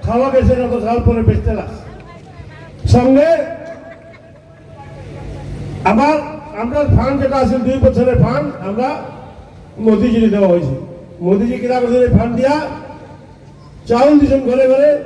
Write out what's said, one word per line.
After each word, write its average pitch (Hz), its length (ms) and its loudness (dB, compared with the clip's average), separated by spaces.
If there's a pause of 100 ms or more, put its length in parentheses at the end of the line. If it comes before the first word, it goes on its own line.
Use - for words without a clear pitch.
খাওয়া 247 280 0
গেছে 254 260 4
না, 247 120 -2
তো 247 120 -2
খাওয়ার 233 240 -2
পরে 226 220 2
বেচতে 202 300 0
লাগ। - 120 -10 (1200)
সঙ্গে 269 340 6 (2500)
আবার 285 240 2 (460)
আমরা 247 180 -4 (160)
ফান্ড 254 260 2
যেটা 269 220 0
আছে, 240 120 0 (120)
দুই 262 180 -2
বছরের 247 380 2
ফান্ড 269 240 -2 (200)
আমরা 233 220 -4 (960)
মোদিজিকে 220 500 2
দেওয়া 196 160 4
হয়েছে। 156 240 0 (500)
মোদিজি 226 360 0
কিনা 247 200 -2
করছেন, 247 260 0
এই - 100 0
ফান্ড 233 220 0
দিয়া 269 160 2 (1300)
চাউল 262 320 4
দিছেন 269 280 2
ঘরে 254 220 2
ঘরে 277 180 4 (160)